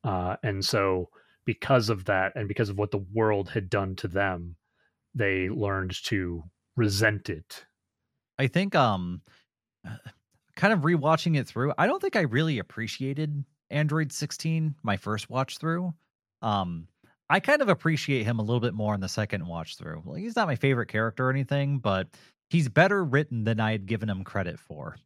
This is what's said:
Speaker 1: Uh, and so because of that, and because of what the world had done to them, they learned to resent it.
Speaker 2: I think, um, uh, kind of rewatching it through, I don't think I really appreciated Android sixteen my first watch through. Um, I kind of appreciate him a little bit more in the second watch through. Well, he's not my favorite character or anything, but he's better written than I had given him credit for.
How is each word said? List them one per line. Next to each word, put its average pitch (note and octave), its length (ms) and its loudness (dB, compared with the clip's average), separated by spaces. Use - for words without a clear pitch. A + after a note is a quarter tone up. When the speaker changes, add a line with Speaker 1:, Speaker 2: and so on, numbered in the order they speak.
Speaker 1:
Uh, F#2 380 -2
and G2 220 -2
so F#2+ 440 0
because A#2+ 440 2
of G2 160 -2
that, F#2+ 300 0
and G#2 140 -6
because G#2 200 -2
of G2 100 -6
what G#2 120 0
the G2+ 220 -2
world G#2+ 360 2
had F#2+ 220 -6
done F#2+ 260 -2
to G#2 120 -6
them, F2 480 -2
they F#2+ 340 0
learned G2 560 -2
to F2 380 -2
resent G#2+ 540 2
it. - 340 -12
Speaker 2:
I C3+ 100 4
think, F#3+ 260 0
um, F2+ 480 2
uh, A2 80 -10
kind G#3 160 4
of F#3 80 4
rewatching D#3 580 4
it C3 80 0
through, C3 320 -2
I E3+ 80 4
don't F#4 160 0
think F#4+ 140 -2
I A#3 60 4
really C#3 360 0
appreciated C3+ 880 -4
Android D3+ 420 0
sixteen D#3 680 -2
my G2+ 140 0
first G#2 340 -4
watch B2+ 280 -4
through. E3+ 360 -4
Um, F2+ 460 -2
I F#3+ 100 6
kind D4 200 4
of A#3 80 2
appreciate C#3+ 560 2
him A#2 140 0
a A2 40 0
little A#2 180 2
bit A2+ 120 0
more G#2 220 0
in G2 60 -2
the F#2+ 80 -4
second G2+ 380 -2
watch E2+ 300 -8
through. D#2+ 260 -10
Well, D2+ 140 -12
he's A3 180 -8
not A3 120 2
my C3+ 100 0
favorite B2+ 300 2
character A2+ 400 0
or C3 40 2
anything, C#3 480 0
but F#2+ 300 0
he's D3+ 220 2
better F#3+ 340 6
written B2+ 400 0
than A2 160 2
I A2 120 2
had G2 120 -2
given G#2+ 240 -2
him F#2+ 160 -4
credit F2 340 -4
for. D2+ 480 -14